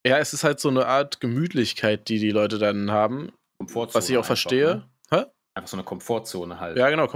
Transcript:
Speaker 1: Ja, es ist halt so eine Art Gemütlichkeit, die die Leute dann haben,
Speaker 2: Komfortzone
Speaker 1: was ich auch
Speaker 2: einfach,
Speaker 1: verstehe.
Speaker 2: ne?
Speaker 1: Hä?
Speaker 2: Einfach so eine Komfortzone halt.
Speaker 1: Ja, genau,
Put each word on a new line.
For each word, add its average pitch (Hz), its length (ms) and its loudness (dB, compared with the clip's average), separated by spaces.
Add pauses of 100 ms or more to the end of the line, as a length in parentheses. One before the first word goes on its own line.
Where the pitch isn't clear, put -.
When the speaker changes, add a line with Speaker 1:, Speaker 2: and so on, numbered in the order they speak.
Speaker 1:
Ja, 131 120 4
es 151 140 -2
ist 156 120 -2
halt 147 160 2
so 151 80 0
eine 131 180 4
Art 139 340 0
Gemütlichkeit, 117 880 0
die 110 100 0
die 107 120 2
Leute 104 280 2
dann 101 320 0
haben, 110 420 0 (280)
Speaker 2:
Komfortzone - 320 -6
Speaker 1:
was - 160 0
ich 131 80 2
auch 117 80 2
Speaker 2:
einfach, - 0 -
Speaker 1:
verstehe. 127 360 0
Speaker 2:
ne? 175 280 0 (220)
Speaker 1:
Hä? 185 140 2 (300)
Speaker 2:
Einfach 95 140 -12
so 98 80 -8
eine 92 80 -8
Komfortzone 90 760 -6
halt. 87 180 -6
Speaker 1:
Ja, 131 120 4
genau, 156 260 2